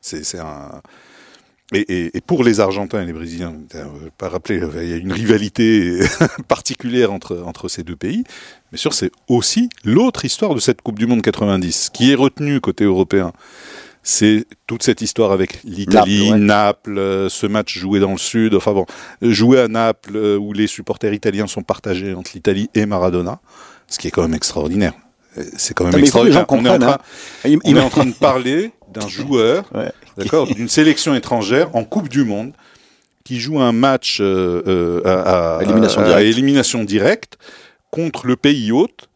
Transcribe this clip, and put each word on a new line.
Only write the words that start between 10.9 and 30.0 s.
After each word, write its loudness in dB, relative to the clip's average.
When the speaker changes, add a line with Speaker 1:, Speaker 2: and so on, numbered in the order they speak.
Speaker 1:
du 0
Monde 2
quatre-vingt-dix, -2
qui 2
est 4
retenue 0
côté -2
européen. 0
C'est 2
toute -8
cette 2
histoire 0
avec -2
l'Italie, 2
Speaker 2:
Naples, 4
ouais. 4
Speaker 1:
Naples, 2
euh, -2
ce -8
match -2
joué 0
dans 2
le -6
sud, 0
enfin 2
bon, 0
joué 4
à 4
Naples, -2
euh, 0
où -6
les 0
supporters -4
italiens -4
sont -8
partagés -6
entre -12
l'Italie -2
et 2
Maradona, -2
ce -10
qui -8
est -8
quand 0
même 0
extraordinaire. -2
Euh, -10
c'est -6
quand -2
même 0
Speaker 2:
Non, 6
mais 6
il 4
faut 4
que 6
les 6
Speaker 1:
extraordinaire. 2
Speaker 2:
gens 4
Speaker 1:
On -
est 4
en 2
Speaker 2:
comprennent, -8
Speaker 1:
train, -8
Speaker 2:
hein. 0
Il, 6
Speaker 1:
on 0
Speaker 2:
il 8
Speaker 1:
est 6
en 2
train 2
de -2
parler 0
d'un -10
joueur, 0
Speaker 2:
Ouais. -6